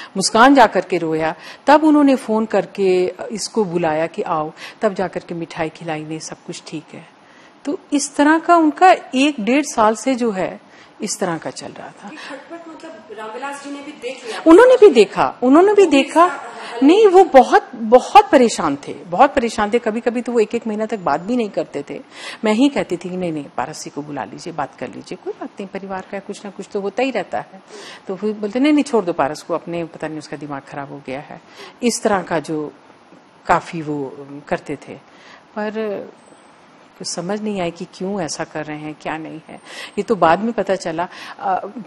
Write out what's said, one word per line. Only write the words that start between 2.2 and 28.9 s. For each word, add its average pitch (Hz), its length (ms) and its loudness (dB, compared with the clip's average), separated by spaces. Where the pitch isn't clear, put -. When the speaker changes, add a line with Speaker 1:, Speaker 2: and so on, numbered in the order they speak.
Speaker 1:
करके 185 680 0
इसको 214 320 -4
बुलाया 165 420 -2
कि - 160 -8
"आओ", 160 300 -4
तब 208 120 0
जाकर 180 260 -6
के - 140 -12
मिठाई 165 340 -8
खिलाई, 156 340 -10
"नहीं, 156 160 -10
सब - 180 -14
कुछ - 200 -14
ठीक 151 260 -12
है।" 160 140 -20
तो 285 140 -6
इस 285 240 -4
तरह 302 220 4
का 339 180 2
उनका 330 400 6
एक 277 260 2
डेढ़ 254 240 0
साल 220 300 2
से 269 200 -2
जो 233 160 -2
है, 190 300 -6
इस - 160 -8
तरह 170 200 -4
का 135 120 -10
चल 131 160 -14
रहा - 220 -16
था। - 200 -20
Speaker 2:
ये 302 80 -20
खटपट 330 520 -18
मतलब 320 240 -18
रामविलास 269 460 -12
जी 285 60 -14
ने 285 60 -12
भी 285 160 -16
देख - 340 -12
लिया? - 200 -10
Speaker 1:
उन्होंने 453 280 10
भी 427 140 10
देखा, 190 540 4
उन्होंने 339 320 6
भी 392 100 6
Speaker 2:
वो 320 60 2
भी 277 60 4
Speaker 1:
देखा। 302 280 4
Speaker 2:
इसका - 180 -2
हल 269 120 2
Speaker 1:
नहीं, 403 200 8
वो 370 180 8
बहुत, 269 500 4
बहुत 247 580 4
परेशान 214 440 4
थे, - 60 -10
बहुत 208 280 4
परेशान 220 360 -2
थे। 240 80 2
कभी-कभी 226 420 -4
तो 240 120 -6
वो 240 80 2
एक-एक 226 260 -2
महीना 214 200 -4
तक 220 120 -6
बात 165 220 -2
भी 214 160 -4
नहीं 220 120 -2
करते 156 420 -6
थे। - 100 -12
मैं 208 80 2
ही 254 160 4
कहती 202 280 -4
थी 180 140 -8
कि 185 60 -8
"नहीं, 180 160 -4
नहीं, 147 120 -8
पारस 143 280 -8
जी 165 60 -14
को 143 120 -12
बुला 139 220 -8
लीजिए, 147 280 -14
बात 151 260 -8
कर 127 80 -10
लीजिए, - 380 -14
कोई 381 160 -8
बात 311 80 -12
नहीं, 196 200 -14
परिवार 190 440 -12
का 202 60 -8
कुछ 196 260 -14
ना 202 60 -14
कुछ 190 220 -16
तो 208 80 -4
होता 196 220 -4
ही 269 80 -2
रहता 196 280 -6
है।" 190 240 -14
तो 190 80 -8
फिर 214 160 -4
बोलते, 214 280 -4
"नहीं, 302 120 4
नहीं, 294 120 2
छोड़ 214 200 0